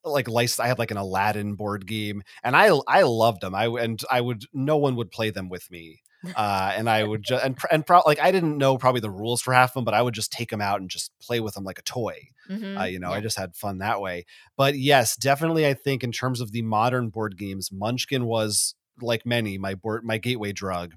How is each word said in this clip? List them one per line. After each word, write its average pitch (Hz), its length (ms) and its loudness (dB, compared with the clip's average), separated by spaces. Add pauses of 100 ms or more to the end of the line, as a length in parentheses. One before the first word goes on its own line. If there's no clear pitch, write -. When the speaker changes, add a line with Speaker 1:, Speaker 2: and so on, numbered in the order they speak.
Speaker 1:
like, 143 240 0
lic-, 120 300 2
I 117 100 0
had, 123 100 0
like, 117 120 -2
an 104 60 -4
Aladdin 101 580 -2
board 101 320 -6
game, 104 360 -6 (200)
and 127 140 2
I, 202 140 8 (180)
I 165 140 6
loved 113 420 4
'em. 92 100 -4
I, 110 120 0
and 117 440 -4
I 127 100 2
would, 120 320 -4
no 147 240 0
one 143 200 2
would 117 160 -6
play 110 180 -2
them 92 180 -8
with 90 220 -12
me. 82 360 -18
Speaker 2:
<laughs> - 300 -14
Speaker 1:
Uh, 98 400 0
and 110 120 -2
I 110 140 4
would 107 220 -4
ju-, 127 100 -2
and 127 220 -2
pr-, - 160 -6
and 156 120 2
pro-, 180 220 8
like, 151 140 6
I 165 100 6
didn't 170 260 2
know 135 220 4
probably 123 220 4
the 104 100 -4
rules 110 320 -4
for 131 100 -2
half 127 220 6
of 131 60 -4
'em, 120 40 -2
but 107 80 0
I 107 80 6
would 123 140 2
just 110 160 -8
take - 220 -6
'em 104 80 -4
out 101 200 0
and 95 80 -10
just - 220 -10 (100)
play 120 200 -2
with 107 160 -6
'em 98 80 -10
like 95 160 -10
a - 20 -20
toy. 104 460 -8 (200)
Speaker 2:
Mm-hmm. 196 300 -10
Speaker 1:
Uh, 95 60 -4
you 92 160 -6
know, 90 100 -6
I 95 60 -2
Speaker 2:
Yeah. 104 60 -4
Speaker 1:
just 110 140 -4
had 92 200 -8
fun 101 220 -8
that 101 220 -2
way. 90 260 -8 (300)
But 139 220 2
yes, 131 380 4
definitely, 151 500 2
I 139 80 4
think 131 300 -2
in 120 80 -4
terms 127 280 -4
of 110 120 -8
the 117 100 -4
modern 113 460 0
board 107 280 -6
games, 95 360 -8
Munchkin 123 540 -4
was, 110 500 -2 (240)
like 117 260 -2
many, 110 320 0
my 98 160 -4
board, 110 300 -6
my 113 140 -4
gateway 107 340 -4
drug. 90 440 -6